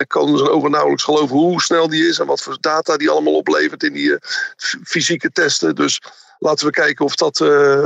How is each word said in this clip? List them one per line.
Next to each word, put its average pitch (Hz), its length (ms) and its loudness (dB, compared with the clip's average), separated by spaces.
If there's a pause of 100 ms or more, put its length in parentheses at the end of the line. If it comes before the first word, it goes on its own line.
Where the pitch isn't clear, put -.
kan 147 320 0
zijn 143 120 2
ogen 147 200 2
nauwelijks 147 340 0
geloven 151 320 0
hoe 165 260 2
snel 165 260 2
die 160 200 0
is 165 100 0
en 147 80 -2
wat 139 160 -2
voor 135 180 -10
data 156 360 -2
die 151 140 0
allemaal 151 260 2
oplevert 151 460 -2
in 73 100 -2
die, 71 260 -2
eh, - 100 -14 (340)
f-, - 220 -6
fysieke 165 460 -4
testen. 139 440 0
Dus 71 260 -2 (380)
laten 151 280 -2
we 143 60 -2
kijken 151 320 0
of 139 100 -2
dat, 156 260 -2
eh, 156 80 2 (380)